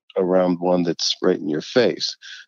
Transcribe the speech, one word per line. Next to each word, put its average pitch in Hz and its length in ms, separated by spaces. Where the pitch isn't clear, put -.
around 92 440
one 90 240
that's - 380
right 92 160
in 80 120
your 76 120
face. - 540